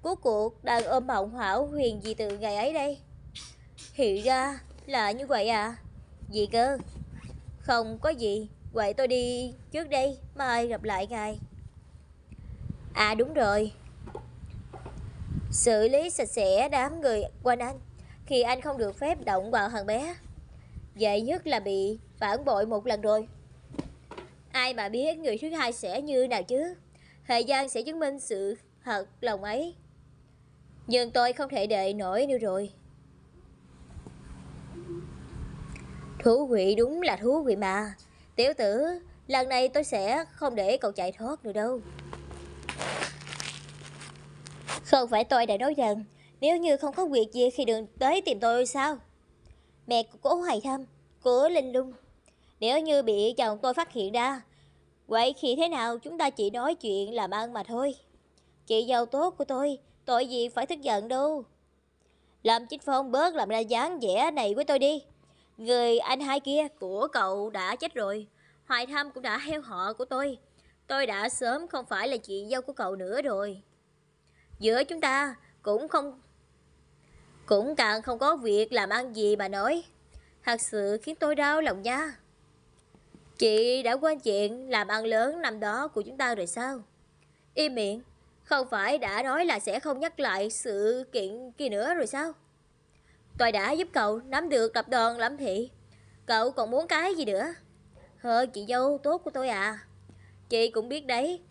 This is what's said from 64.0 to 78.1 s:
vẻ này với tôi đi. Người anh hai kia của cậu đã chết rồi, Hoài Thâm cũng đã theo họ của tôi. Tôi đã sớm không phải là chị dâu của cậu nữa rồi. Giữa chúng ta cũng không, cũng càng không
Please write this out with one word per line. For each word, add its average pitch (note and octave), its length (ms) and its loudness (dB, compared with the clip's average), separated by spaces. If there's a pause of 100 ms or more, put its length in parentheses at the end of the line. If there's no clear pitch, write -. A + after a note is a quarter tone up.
vẻ A#3 300 2
này A#3 240 0
với C#4+ 100 0
tôi C#4+ 140 2
đi. C#4 240 2 (540)
Người A#3 420 4
anh C4 220 0
hai C#4 200 0
kia C#4+ 260 2 (140)
của G3 280 -2
cậu G3+ 420 0
đã G3+ 260 -4
chết - 180 -6
rồi, G#3 320 -4 (400)
Hoài B3 200 0
Thâm C#4+ 240 -4
cũng B3+ 120 -14
đã A#3 240 -2
theo D4+ 140 -4
họ G3+ 320 -4
của B3 120 -4
tôi. C4 340 -2 (480)
Tôi C4+ 200 0
đã G#3 220 -2
sớm C4 400 -2
không C4 180 -6
phải G#3 220 -2
là C4+ 80 -2
chị G3+ 340 -6
dâu B3+ 120 0
của C#4 100 -10
cậu G3 240 -4
nữa G3 260 -4
rồi. G3+ 400 -4 (960)
Giữa A3+ 260 4
chúng E4 160 -6
ta C#4 340 2 (280)
cũng A3 260 0
không, C#4+ 320 -2 (1300)
cũng A#3 300 4
càng A3 260 2
không A#3+ 160 -4